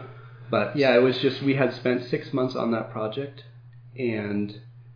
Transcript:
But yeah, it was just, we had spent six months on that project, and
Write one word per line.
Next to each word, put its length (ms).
But 260
yeah, 200
it 60
was 180
just, 220
we 140
had 180
spent 300
six 300
months 220
on 160
that 200
project, 520
and 640